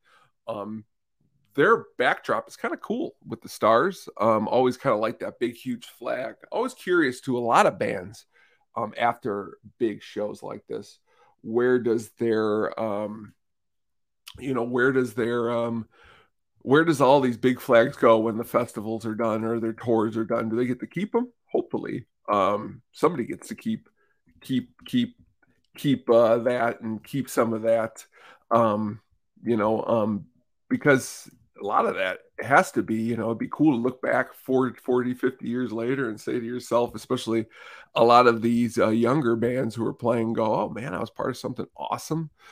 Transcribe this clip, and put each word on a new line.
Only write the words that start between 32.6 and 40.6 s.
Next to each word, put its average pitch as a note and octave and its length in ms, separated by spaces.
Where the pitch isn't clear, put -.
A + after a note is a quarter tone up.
to A2+ 100
be, A2 120
you A2+ 220
know, A2 100
it'd A2+ 100
be A#2+ 120
cool D3+ 240
to A#2 80
look C3 200
back B2 320
forty, C3 460
forty, B2 340
fifty B2+ 360
years A#2+ 240
later B2 360
and G#2+ 120
say B2 180
to A#2 60
yourself, A#2+ 500
especially A2+ 500
a B2 80
lot A#2+ 240
of A#2 140
these, A#2 360
uh, A2 120
younger A#2 460
bands A#2 400
who A2+ 100
are G#2 80
playing A#2 400
go, A2 120
"Oh A#2+ 240